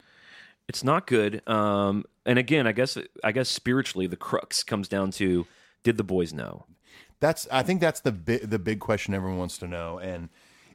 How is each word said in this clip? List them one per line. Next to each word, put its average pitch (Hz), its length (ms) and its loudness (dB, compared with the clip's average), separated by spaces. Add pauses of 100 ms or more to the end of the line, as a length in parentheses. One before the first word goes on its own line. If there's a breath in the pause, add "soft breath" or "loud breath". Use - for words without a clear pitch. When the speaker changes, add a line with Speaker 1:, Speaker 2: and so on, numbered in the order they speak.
(680 loud breath)
Speaker 1:
It's - 140 -6
not 160 240 2
good. 107 400 2
Um, 101 560 2 (220)
and 123 120 4
again, 127 300 4
I 110 60 4
guess, 123 240 0 (260)
I 107 80 2
guess 127 180 0
spiritually, 123 580 0
the 90 100 -6
crux - 460 -4
comes 101 260 -2
down 98 220 0
to, 90 360 2 (360 soft breath)
did 117 140 4
the 110 60 2
boys 90 300 0
know? 52 320 -10 (560 loud breath)
Speaker 2:
That's, 160 300 2
I 131 120 2
think 185 180 0
that's 160 200 2
the 127 100 2
bi-, 101 320 0
the 107 160 -2
big 101 220 -2
question 104 320 -2
everyone 92 260 -2
wants 90 200 -6
to 90 80 -10
know. 85 300 -8
And 90 300 -8 (480 soft breath)